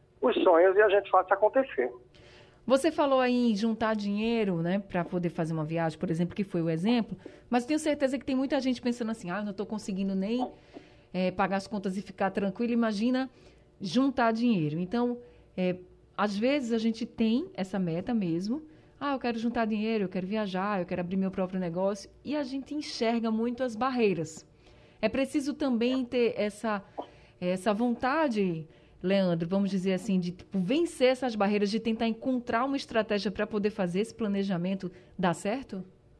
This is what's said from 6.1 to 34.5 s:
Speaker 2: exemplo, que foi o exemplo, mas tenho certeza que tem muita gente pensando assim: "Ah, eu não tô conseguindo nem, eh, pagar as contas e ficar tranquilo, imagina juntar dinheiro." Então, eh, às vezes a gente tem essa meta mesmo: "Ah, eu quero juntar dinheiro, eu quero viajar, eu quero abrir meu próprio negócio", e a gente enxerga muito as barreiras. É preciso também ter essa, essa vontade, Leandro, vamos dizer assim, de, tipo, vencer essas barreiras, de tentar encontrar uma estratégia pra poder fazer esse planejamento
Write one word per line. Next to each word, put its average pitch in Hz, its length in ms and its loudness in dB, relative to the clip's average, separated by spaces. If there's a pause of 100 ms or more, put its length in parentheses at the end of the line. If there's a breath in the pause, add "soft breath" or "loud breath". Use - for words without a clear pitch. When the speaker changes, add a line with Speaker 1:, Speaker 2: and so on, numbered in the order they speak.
Speaker 2:
exemplo, 170 240 0
que 208 80 -4
foi 185 180 -2
o 165 80 0
exemplo, 190 480 0 (320 loud breath)
mas 240 160 0
tenho 302 140 0
certeza 294 400 0
que 233 60 -8
tem 277 100 -2
muita 269 260 0
gente 254 220 -2
pensando 240 300 -2
assim: 208 180 -8
"Ah, 180 80 -4
eu 208 60 -6
não 208 80 -6
tô 202 120 -6
conseguindo 196 520 -4
nem, 220 340 -2 (640 loud breath)
eh, 185 160 2
pagar 190 280 0
as 196 100 -6
contas 196 280 -4
e 202 60 -4
ficar - 300 -2
tranquilo, 202 400 -2
imagina 233 580 0 (500 soft breath)
juntar 233 520 2
dinheiro." 190 480 2
Então, 240 360 -2 (400 soft breath)
eh, 180 200 0 (420)
às 202 180 0
vezes 240 360 0
a 233 60 2
gente 226 280 0
tem 233 480 0
essa 185 240 -4
meta 180 340 -2
mesmo: 196 480 -2 (400 loud breath)
"Ah, 285 120 -2
eu 262 80 -4
quero 240 180 -2
juntar 233 260 0
dinheiro, 214 380 0
eu 180 60 -2
quero 190 180 -4
viajar, 196 540 -2
eu 180 60 -4
quero 180 160 -4
abrir 175 140 -4
meu 190 140 0
próprio 185 300 -2
negócio", 185 500 -2 (140)
e 262 100 -6
a 294 80 -2
gente 269 320 -8
enxerga 233 560 -2
muito 233 320 -2
as 240 140 -4
barreiras. 214 680 0 (560 soft breath)
É 220 80 0
preciso 269 460 0
também 262 500 0
ter 240 320 2
essa, 208 460 -2 (580 loud breath)
essa 185 320 0
vontade, 233 920 0 (360 soft breath)
Leandro, 180 440 2
vamos 196 240 0
dizer 190 220 0
assim, 185 260 0
de, 175 140 -2
tipo, - 260 -8
vencer 262 500 2
essas 254 280 0
barreiras, 208 340 2
de 220 80 0
tentar 220 300 0
encontrar 240 560 0
uma 277 140 0
estratégia 214 520 0
pra 208 160 -2
poder 208 240 0
fazer 185 300 0
esse 226 120 -4
planejamento 196 800 -2 (260 loud breath)